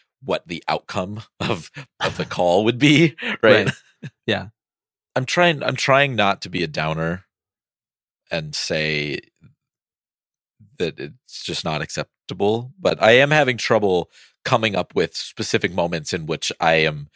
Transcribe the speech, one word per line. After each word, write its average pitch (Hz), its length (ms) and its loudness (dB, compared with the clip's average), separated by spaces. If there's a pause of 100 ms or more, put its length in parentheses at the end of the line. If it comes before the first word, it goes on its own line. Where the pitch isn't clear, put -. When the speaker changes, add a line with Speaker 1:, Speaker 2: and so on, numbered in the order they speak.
(240)
Speaker 1:
what 85 240 -4
the 82 200 -10
outcome 98 540 -6 (100)
<laughs> - 80 -20
of, 87 300 -6 (300)
of - 180 -4
the 85 80 -4
call 90 380 2
would 120 160 0
be, 147 400 4
<laughs> 220 240 -6
right? 110 240 6
Speaker 2:
Right. 143 40 -2 (540)
Yeah. 101 220 -4 (680)
Speaker 1:
I'm 131 100 -2
trying, 175 380 2
I'm 131 120 -2
trying 135 400 2
not 98 260 0
to 95 80 -10
be 90 140 -2
a 82 40 -2
downer 80 580 -4 (1040)
and 78 240 -6
say 78 640 -4 (1600)
that 80 200 -4
it's - 440 -14
just 82 200 -8
not 78 180 -4
acceptable, 101 1000 -4
but 87 220 0
I 110 100 8
am 135 200 6
having 135 260 2
trouble 101 520 2 (340)
coming 110 320 0
up 90 200 -4
with 85 200 0
specific - 580 -4
moments 85 400 -2
in 82 120 -6
which 78 340 -6
I 82 160 4
am, 76 400 2